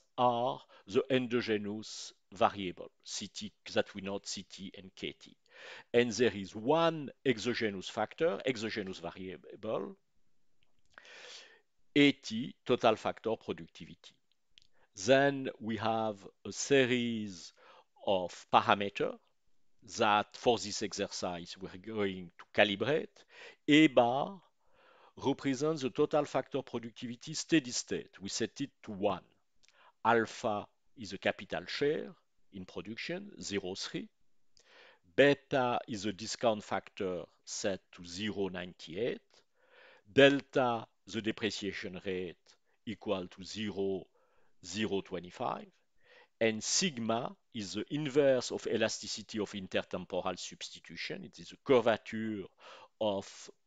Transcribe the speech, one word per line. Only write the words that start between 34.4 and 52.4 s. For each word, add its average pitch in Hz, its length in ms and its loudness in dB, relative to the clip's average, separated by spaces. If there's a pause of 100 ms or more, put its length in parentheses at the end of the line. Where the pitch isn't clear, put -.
Beta 131 720 6
is 101 160 -6
the 104 100 -2
discount 107 500 0
factor 92 600 -6 (200)
set - 360 -4 (140)
to 90 120 -18
zero 95 440 -4
ninety-eight. 90 720 -6 (880)
Delta, 135 760 6 (220)
the 107 140 -6
depreciation 101 840 -4
rate, 92 300 -4 (500)
equal 95 420 -4
to 95 160 -16
zero, 98 600 -4 (640)
zero 95 360 -2
twenty-five. 90 640 -6 (760)
And 110 200 2
sigma 123 720 -2 (200)
is 101 200 -8
the 101 180 -4
inverse 139 600 2
of 101 160 -4
elasticity 107 720 -2
of 101 140 -2
intertemporal 92 840 -4
substitution. - 840 -12
It - 160 -18
is - 100 -16
the - 160 -18
curvature 110 800 2 (580)